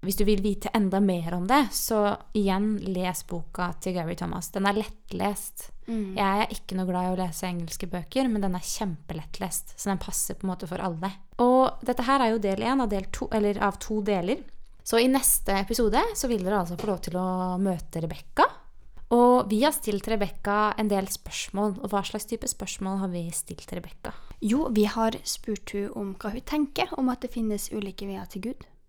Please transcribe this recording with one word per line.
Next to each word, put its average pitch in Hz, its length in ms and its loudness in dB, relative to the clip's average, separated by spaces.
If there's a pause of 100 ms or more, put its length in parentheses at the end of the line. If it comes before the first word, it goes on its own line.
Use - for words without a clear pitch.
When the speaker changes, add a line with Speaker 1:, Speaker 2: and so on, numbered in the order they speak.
Speaker 1:
Hvis 196 160 -2
du 214 60 6
vil 202 180 4
vite 202 320 0
enda 196 260 4
mer 180 340 2
om 180 120 -2
det, 254 240 6
så 208 460 2 (180)
igjen, 208 460 2
les 185 420 -2
boka 175 580 -4
til 185 140 -4
Gary 170 220 -4
Thomas. 175 340 -6
Den 196 160 0
er 202 80 4
lettlest. - 960 -4 (160)
Speaker 2:
Mm. 208 300 -4
Speaker 1:
Jeg 196 260 2
er - 80 -2
ikke - 260 -6
noe 185 100 0
glad 180 200 0
i 185 60 0
å 180 80 0
lese 180 260 -4
engelske 175 400 -6
bøker, 180 420 0
men 214 140 0
den 190 120 2
er 185 120 -6
kjempelettlest, - 1080 -6
så - 140 -2
den 190 80 2
passer - 360 -4
på - 120 -6
en 185 80 0
måte 180 120 -10
for 180 120 -6
alle. 185 340 -2 (260)
Og 254 480 6
dette 247 160 2
her 269 180 4
er 226 120 6
jo 226 60 2
del 202 240 2
en 262 180 2
av 233 100 2
del 202 220 0
to, - 180 -4
eller 208 320 2
av 202 160 2
to 214 240 -2
deler. 196 400 0 (400)
Så - 160 4
i 240 80 6
neste 254 480 4
episode 220 480 4 (120)
så - 140 -2
vil 220 140 2
dere 196 160 2
altså 175 180 -2
få 160 140 -4
lov 180 100 0
til 170 140 -6
å 185 140 0 (300)
møte 180 440 -2
Rebecca. - 460 2 (640)
Og 247 360 8
vi 214 140 4
har 302 100 6
stilt 202 360 -2
Rebecca 208 720 2
en 214 100 2
del 196 180 2
spørsmål, - 720 -4
og 208 140 -6
hva 202 100 2
slags - 240 -6
type - 220 -6
spørsmål 190 500 -4
har 196 140 -2
vi 175 180 -4
stilt - 400 -8
Rebecca? - 440 -10 (260)
Speaker 2:
Jo, 240 320 2
vi 208 160 6
har 226 340 0
spurt - 540 -6
hun 202 180 -4
om 196 240 -6
hva 208 140 -8
hun 240 80 -8
tenker 294 480 -2 (100)
om 262 140 2
at 247 80 -6
det 247 100 -6
finnes 214 400 -2
ulike 196 380 -8
veier 196 180 -8
til 185 160 -10
Gud. 240 220 -8 (240)